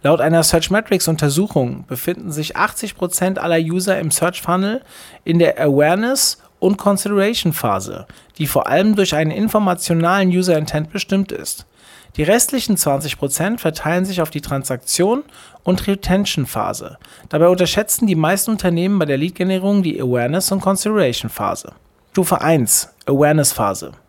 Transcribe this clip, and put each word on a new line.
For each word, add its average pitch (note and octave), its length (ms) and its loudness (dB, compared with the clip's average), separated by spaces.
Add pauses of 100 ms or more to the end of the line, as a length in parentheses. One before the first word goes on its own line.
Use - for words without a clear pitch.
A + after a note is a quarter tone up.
Laut D3+ 200 4
einer E3 200 4
Search D#3+ 280 2
Metrics G3 380 0
Untersuchung D3 760 0
befinden E3+ 460 -6
sich D#3 240 -8
achtzig G3+ 400 -4
Prozent F3+ 420 -2
aller E3 200 0
User F3+ 400 0
im D#3 120 -4
Search F3+ 300 -2
Funnel G3 400 -2 (440)
in E3 140 2
der E3 220 4
Awareness- D#3 800 2 (220)
und G3 180 2
Consideration-Phase, G3 1300 -2 (320)
die D#3 80 -2
vor - 200 0
allem G3 300 4
durch F#3+ 180 0
einen D#3 160 2
informationalen F#3 1000 0
User F3+ 260 2
Intent D#3 340 -4
bestimmt G3 400 -2
ist. - 360 -10 (500)
Die D3+ 60 0
restlichen A3 560 0
zwanzig C#3+ 400 -2
Prozent F#3 420 -2
verteilen E3+ 460 -2
sich F3+ 160 -2
auf D#3 80 -4
die D3 100 -6
Transaktion- D#3+ 840 -2 (380)
und F#3 240 0
Retention-Phase. F#3+ 1120 -2 (320)
Dabei D#3+ 200 4
unterschätzen F#3 580 2
die G3 80 2
meisten E3 380 0
Unternehmen F#3 460 0
bei E3+ 60 2
der C#3+ 140 -2
Lead-Generierung F#3 640 0
die E3 180 -2
Awareness- B2 520 0
und G3 80 -2
Consideration-Phase. F#3 1120 -2 (400)
Stufe F3+ 280 0
eins, C#3+ 540 0 (120)
Awareness-Phase. C3+ 840 2 (160)